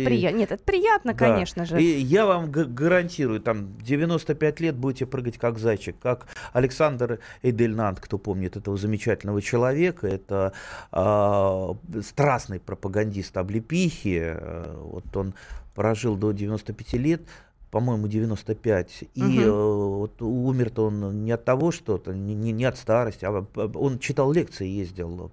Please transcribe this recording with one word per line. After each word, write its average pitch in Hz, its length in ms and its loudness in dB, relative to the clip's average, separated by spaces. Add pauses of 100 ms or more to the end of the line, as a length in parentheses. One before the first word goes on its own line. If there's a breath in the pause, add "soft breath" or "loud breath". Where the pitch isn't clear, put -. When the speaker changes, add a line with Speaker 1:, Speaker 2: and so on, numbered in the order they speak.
Speaker 1:
прия-, 147 260 4
нет, 214 200 0
это 196 120 -8
приятно, 392 500 2
Speaker 2:
Да. 226 40 -6
Speaker 1:
конечно 190 480 2
же. 160 160 2
Speaker 2:
И - 20 8
я 160 440 4
вам 170 240 2
г-, 147 140 2
гарантирую, 143 760 2
там, 107 400 -2
девяносто 151 540 0
пять 151 240 0
лет 165 160 0
будете 131 320 -2
прыгать 123 320 -4
как 117 180 0
зайчик, 107 420 0
как 123 280 -2 (260 loud breath)
Александр 127 640 2 (220 loud breath)
Эйдельнанд, 110 580 2
кто - 200 -6
помнит 95 380 -4
этого 101 200 -4
замечательного 104 640 0
человека, 131 640 0
это, 95 460 0 (380 loud breath)
а, 98 840 2 (280)
страстный 123 560 0
пропагандист 101 800 -4
облепихи, 110 840 0
э, 80 540 -8
вот 80 400 -10
он 95 160 -4 (400 loud breath)
прожил 107 440 0
до 107 140 0
девяносто 104 420 -4
пяти - 260 -6
лет, 160 220 0 (500 loud breath)
по-моему, 110 360 0
девяносто 107 480 -2
пять. - 480 0 (120)
И, 127 60 -2
Speaker 1:
Мгм. 131 200 4
Speaker 2:
э, 110 100 6
вот 104 680 0
умер-то 123 640 0
он 104 400 -2
не 113 80 0
от 117 100 -4
того, 139 280 2
что-то, 98 420 -4
не, 98 200 -4
не, 110 200 -2
не 113 100 -2
от 127 140 0
старости, 113 480 0
а 98 160 -2
п-, 101 320 -4
он 131 260 -2
читал 139 320 0
лекции, 147 340 -2
ездил 90 680 -8